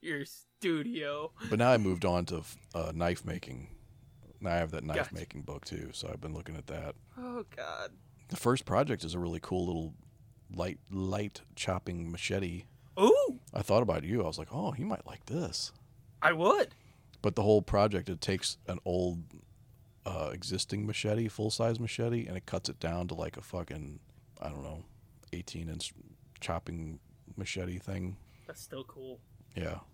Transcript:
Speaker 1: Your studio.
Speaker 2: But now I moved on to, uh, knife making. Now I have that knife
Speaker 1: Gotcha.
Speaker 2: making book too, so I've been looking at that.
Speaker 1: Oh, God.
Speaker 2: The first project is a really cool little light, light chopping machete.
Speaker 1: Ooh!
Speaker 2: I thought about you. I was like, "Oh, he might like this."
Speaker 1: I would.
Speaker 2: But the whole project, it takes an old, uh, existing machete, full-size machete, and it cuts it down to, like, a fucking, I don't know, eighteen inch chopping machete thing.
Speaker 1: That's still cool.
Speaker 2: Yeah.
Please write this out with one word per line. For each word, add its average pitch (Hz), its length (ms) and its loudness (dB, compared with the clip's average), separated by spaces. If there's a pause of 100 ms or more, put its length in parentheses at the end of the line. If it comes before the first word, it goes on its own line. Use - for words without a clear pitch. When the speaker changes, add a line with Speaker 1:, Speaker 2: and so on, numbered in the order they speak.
Speaker 1:
Your 147 220 -4
studio. 156 1080 -2 (160)
Speaker 2:
But 107 120 4
now 123 100 8
I 123 80 10
moved 95 260 2
on 87 220 6
to, 82 160 -2 (320)
uh, 80 200 -2
knife 87 300 2
making. - 440 -6 (720)
Now 92 120 0
I 85 40 4
have 82 160 2
that 80 120 -4
knife 76 120 0
Speaker 1:
Gotcha. 73 180 -2
Speaker 2:
making 82 280 -8
book 71 220 -10
too, 78 280 -8
so - 200 -8
I've - 80 -8
been 78 140 -8
looking 156 220 -10
at 139 100 -12
that. - 280 -8 (220)
Speaker 1:
Oh, 247 280 -8 (120)
God. 98 360 -8 (360)
Speaker 2:
The - 80 -6
first 123 300 2
project 123 380 2
is 82 100 -4
a 90 40 -2
really 85 220 -2
cool 90 260 0
little 82 280 -2 (580)
light, 90 260 -2 (120)
light 95 520 -2 (140)
chopping 87 540 -2
machete. 87 540 -2 (360)
Speaker 1:
Ooh! 415 400 8 (120)
Speaker 2:
I 127 100 0
thought 110 200 6
about 80 220 2
you. 104 180 0
I 85 40 2
was 78 120 -4
like, 80 140 -8
"Oh, 170 200 -2
he 135 120 -4
might 214 220 -4
like - 200 -14
this." - 460 -4 (500)
Speaker 1:
I 160 100 8
would. 196 420 4 (480)
Speaker 2:
But 104 120 2
the 110 80 4
whole 107 180 10
project, 101 480 4
it 87 140 -4
takes - 340 0 (100)
an 90 200 -4
old, 90 380 2 (840)
uh, 80 260 -4
existing 95 540 -4
machete, 107 420 0
full-size 110 520 0
machete, 117 460 -2
and 90 100 -8
it 92 100 -8
cuts - 240 -4
it - 100 -8
down 87 280 -2
to, 82 60 -4
like, 80 220 -4
a - 60 -12
fucking, 78 560 -8 (420)
I - 80 -6
don't 71 140 -8
know, 76 220 -10 (480)
eighteen 85 360 -6
inch 80 240 -6 (480)
chopping 82 580 -4 (380)
machete 90 420 -4
thing. 92 380 -4 (300)
Speaker 1:
That's - 160 -14
still 135 220 -12
cool. 131 360 -14 (360)
Speaker 2:
Yeah. 85 240 -4 (140)